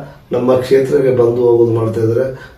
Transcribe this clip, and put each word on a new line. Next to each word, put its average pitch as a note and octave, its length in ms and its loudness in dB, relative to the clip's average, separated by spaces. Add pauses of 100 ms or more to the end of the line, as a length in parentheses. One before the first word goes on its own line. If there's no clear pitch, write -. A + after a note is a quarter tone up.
(320)
ನಮ್ಮ B2 220 0
ಕ್ಷೇತ್ರಕ್ಕೆ C3+ 560 0
ಬಂದು A#2+ 360 0
ಹೋಗೋದು A#2 280 2
ಮಾಡ್ತಾ A2+ 260 -2
ಇದ್ದಾರೆ. B2 580 -4